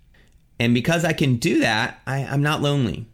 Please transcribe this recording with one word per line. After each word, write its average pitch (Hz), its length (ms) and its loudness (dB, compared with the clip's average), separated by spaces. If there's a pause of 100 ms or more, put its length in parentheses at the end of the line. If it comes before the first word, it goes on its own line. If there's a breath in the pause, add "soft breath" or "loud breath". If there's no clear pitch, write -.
(580 soft breath)
And 120 160 2
because 165 300 0
I 165 80 2
can 135 240 2
do 185 240 2
that, 113 460 0
I, 135 180 -4
I'm 143 180 -2
not 151 200 0
lonely. 139 520 0